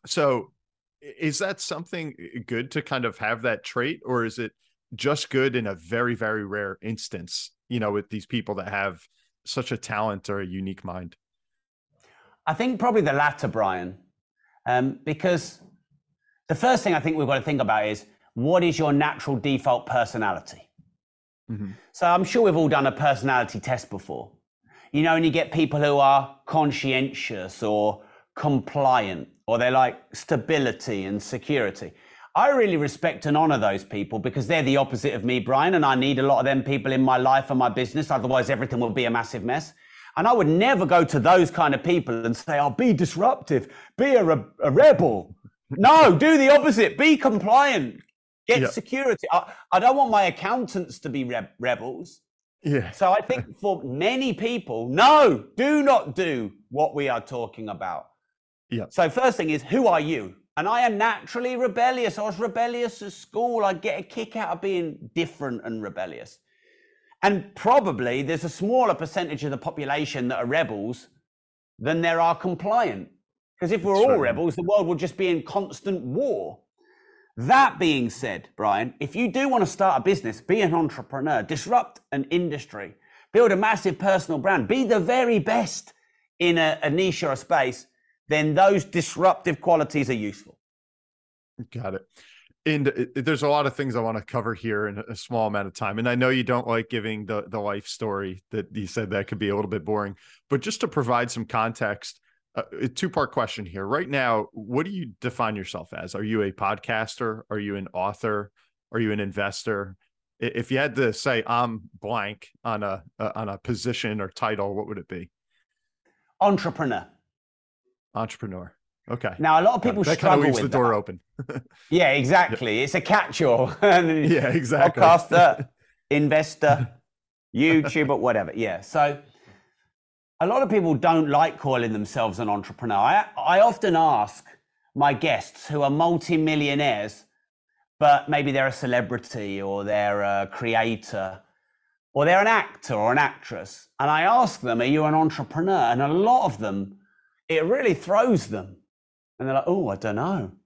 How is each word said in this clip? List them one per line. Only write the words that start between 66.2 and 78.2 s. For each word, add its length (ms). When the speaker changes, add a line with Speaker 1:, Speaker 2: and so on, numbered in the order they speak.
Speaker 2:
And 320
probably 680
there's 200
a 60
smaller 440
percentage 520
of 60
the 60
population 720
that 120
are 60
rebels 640
than 220
there 180
are 160
compliant. 720
'Cause 120
if 120
we're 120
all 100
Speaker 1:
Certainly. 180
Speaker 2:
rebels, 320
the 80
world 240
would 100
just 200
be 100
in 160
constant 580
war. 580
That 400
being 320
said, 480